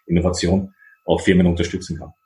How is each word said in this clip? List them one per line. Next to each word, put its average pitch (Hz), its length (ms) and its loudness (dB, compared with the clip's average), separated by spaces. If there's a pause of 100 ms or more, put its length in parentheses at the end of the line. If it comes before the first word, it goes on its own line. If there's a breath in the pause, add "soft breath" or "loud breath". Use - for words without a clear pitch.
Innovation 87 680 0 (320 soft breath)
auch 85 140 0
Firmen 90 280 4
unterstützen 87 520 -4
kann. - 140 -16 (120)